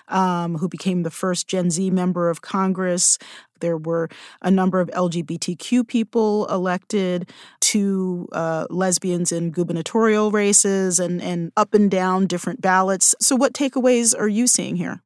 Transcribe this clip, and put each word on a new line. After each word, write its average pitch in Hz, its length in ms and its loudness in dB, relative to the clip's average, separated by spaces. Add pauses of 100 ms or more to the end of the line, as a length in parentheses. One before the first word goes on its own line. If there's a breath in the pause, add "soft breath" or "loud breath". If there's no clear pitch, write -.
um, 175 480 0
who 165 100 -2
became 175 360 -2
the 165 80 -4
first - 360 -4
Gen 180 240 0
Z 185 200 -2
member 175 380 0
of 165 120 -4
Congress. 185 760 0 (440 loud breath)
There 170 160 0
were 165 320 -4 (320 loud breath)
a 185 100 2
number 185 300 4
of 170 120 -2
L 180 140 0
G 170 140 -4
B 165 160 -6
T 180 180 -6
Q 240 300 0
people 214 640 0
elected, 185 840 -2 (320 loud breath)
two, 190 720 0
uh, 165 360 -4
lesbians 180 640 -2
in 170 200 -2
gubernatorial 208 800 0
races 196 680 2
and, 175 220 -2
and 175 340 -4
up 208 180 2
and 208 160 6
down 185 380 2
different 175 340 -4
ballots. 190 600 2
So - 140 2
what 262 180 2
takeaways 247 640 2
are 214 100 0
you 214 180 2
seeing - 300 0
here? - 300 -6